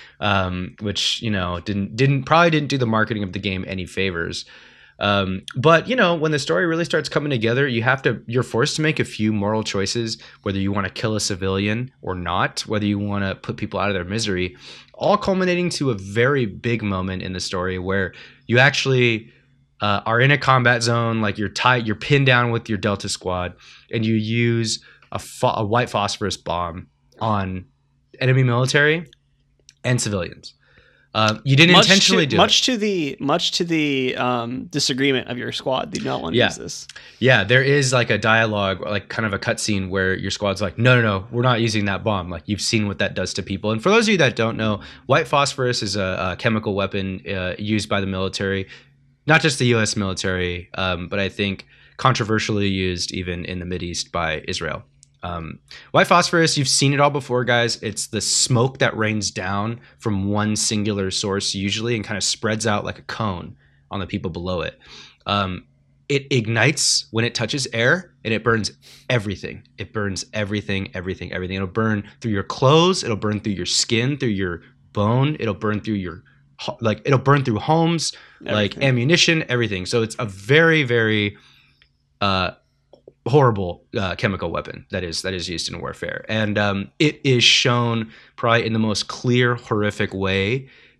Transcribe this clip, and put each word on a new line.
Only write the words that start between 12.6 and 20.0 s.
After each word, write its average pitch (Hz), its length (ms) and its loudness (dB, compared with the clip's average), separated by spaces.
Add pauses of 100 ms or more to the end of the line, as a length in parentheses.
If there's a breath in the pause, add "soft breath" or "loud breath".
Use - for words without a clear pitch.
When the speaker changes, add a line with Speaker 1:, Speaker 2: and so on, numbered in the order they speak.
Speaker 1:
whether 104 240 -4
you 104 120 0
wanna 101 380 -4
put - 220 -10
people 101 200 -6
out 95 120 0
of 101 40 -2
their 90 120 -2
misery, 95 500 -4 (380 loud breath)
all 180 240 2
culminating 185 540 0
to 135 200 -2
a - 40 0
very 117 500 0
big 117 360 -4
moment 95 420 -2
in 92 100 -8
the 92 80 -6
story 92 360 -4
where 95 360 -2 (340 loud breath)
you 117 100 2
actually, 127 720 4 (520 soft breath)
uh, 104 240 0